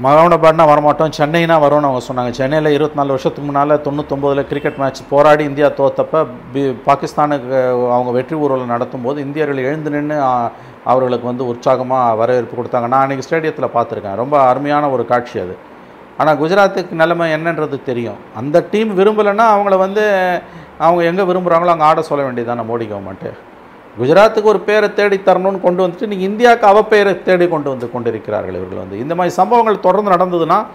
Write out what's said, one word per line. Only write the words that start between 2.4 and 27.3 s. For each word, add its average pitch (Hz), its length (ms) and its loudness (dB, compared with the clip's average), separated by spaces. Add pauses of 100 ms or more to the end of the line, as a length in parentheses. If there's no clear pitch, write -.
இருபத்தி 151 240 0
நாலு 143 120 0
வருஷத்துக்கு 143 440 -4
முன்னால 143 280 2
தொண்ணூத்தொன்பதுல 143 680 -4
கிரிக்கெட் 151 280 -4
மேட்ச் 139 340 -4
போராடி 151 340 4
இந்தியா 143 240 0
தோத்தப்ப 139 580 0 (280)
பி-, 135 220 -2 (100)
பாகிஸ்தானுக்கு 135 840 0 (220)
அவங்க 123 200 0
வெற்றி 127 240 -2
ஊர்வலம் 135 320 -2
நடத்தும் 120 340 -4
போது 143 200 -4
இந்தியர்கள் 143 360 -4
எழுந்து 147 320 -4
நின்னு, 147 320 -4
ஆ, 123 300 0 (320)
அவர்களுக்கு 123 440 0
வந்து 123 160 -4
உற்சாகமா 123 720 0
வரவேற்பு 120 460 -2
கொடுத்தாங்க. 117 240 -4
நான் 131 140 2
அன்னைக்கு 135 280 -4
ஸ்டேடியத்துல 156 460 -4
பார்த்திருக்கேன். 104 400 -4
ரொம்ப 139 260 0
அருமையான 143 480 0
ஒரு 120 160 -2
காட்சி 120 340 -2
அது. 90 160 -8 (640)
ஆனா 147 140 2
குஜராத்துக்கு 185 600 0
நிலைமை 165 420 0
என்னன்றது 156 500 -4
தெரியும். 117 320 -6 (200)
அந்த 147 360 0
டீம் 208 280 -2
விரும்பலைன்னா 214 540 2
அவங்கள 202 240 2
வந்து 196 540 0 (460)
அவங்க 170 260 2
எங்க 175 200 0
விரும்புறாங்களோ 175 420 0
அங்க 165 180 2
ஆட 160 180 4
சொல்ல 147 240 -2
வேண்டியதுதானே 120 380 -4
மோடி 117 240 -6
கவர்மெண்ட். 98 400 -10 (760)
குஜராத்துக்கு 202 420 4
ஒரு 208 160 4
பேரை 208 340 0
தேடி 202 320 2
தரணும்னு 185 360 2
கொண்டு 180 260 0
வந்துட்டு 180 200 -6
நீங்க 190 160 -6
இந்தியாவுக்கு 226 440 4
அவ 208 160 6
பேரை 202 400 2
தேடி 180 240 2